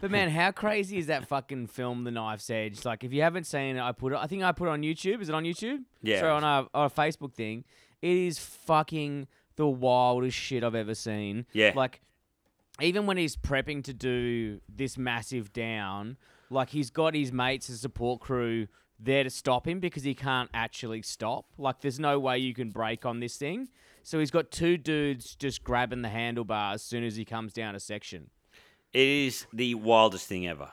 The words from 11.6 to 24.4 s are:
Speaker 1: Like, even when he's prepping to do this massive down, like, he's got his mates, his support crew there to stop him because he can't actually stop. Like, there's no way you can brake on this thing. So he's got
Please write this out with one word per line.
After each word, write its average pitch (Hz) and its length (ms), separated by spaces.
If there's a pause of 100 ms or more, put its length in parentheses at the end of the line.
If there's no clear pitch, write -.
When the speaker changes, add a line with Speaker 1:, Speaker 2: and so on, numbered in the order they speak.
Speaker 1:
Like, 131 260 (800)
even 180 240
when 196 140
he's 160 180
prepping 139 480
to 139 80
do 120 680 (140)
this 127 220
massive 117 560
down, 110 640 (320)
like, 127 220
he's 143 180
got 160 260
his 139 180
mates, 127 340
his 120 140
support 120 420
crew 117 460 (300)
there 135 260
to 131 60
stop 123 380
him 180 120
because 165 240
he 135 100
can't 131 400
actually 113 480
stop. - 420 (140)
Like, 135 240
there's 139 180
no 143 180
way 131 200
you 127 160
can 120 160
brake 110 340
on 120 160
this 120 160
thing. 190 320 (340)
So - 160
he's 151 120
got 165 200